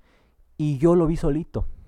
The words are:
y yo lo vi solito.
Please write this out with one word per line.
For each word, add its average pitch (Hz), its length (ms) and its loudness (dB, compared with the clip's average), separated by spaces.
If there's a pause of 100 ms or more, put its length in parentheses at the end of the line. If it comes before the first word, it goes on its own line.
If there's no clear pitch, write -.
(560)
y 151 220 -2
yo 170 160 4
lo 175 140 4
vi 165 80 0
solito. 156 500 -2 (220)